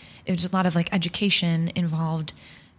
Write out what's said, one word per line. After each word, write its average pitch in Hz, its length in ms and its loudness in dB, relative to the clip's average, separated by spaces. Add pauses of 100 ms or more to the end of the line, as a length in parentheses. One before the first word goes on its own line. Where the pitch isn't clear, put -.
(280)
there's 175 180 0
a 180 80 -6
lot 185 120 2
of, 175 100 2
like, 170 180 0
education 170 840 0
involved. 160 580 -2 (460)